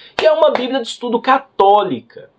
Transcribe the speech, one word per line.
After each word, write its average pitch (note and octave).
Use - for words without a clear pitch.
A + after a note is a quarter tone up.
e -
é D#4
uma D4+
Bíblia B3
de A3+
estudo A#3+
católica. G3+